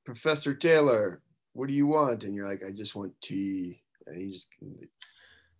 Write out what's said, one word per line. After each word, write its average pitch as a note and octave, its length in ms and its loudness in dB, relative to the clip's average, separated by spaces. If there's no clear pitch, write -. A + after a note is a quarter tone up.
"Professor C#3+ 500 -2
Taylor, C#3 680 4
what C3 140 -6
do C3+ 60 -4
you C#3+ 120 4
want?" C#3+ 380 2
And G2+ 100 -6
you're G2+ 140 -8
like, G2 160 -8
"I G2 60 -10
just G2+ 240 -8
want G2 260 -10
tea." F#2+ 640 -6
And E2+ 160 -14
you G2 100 -10
just - 160 -14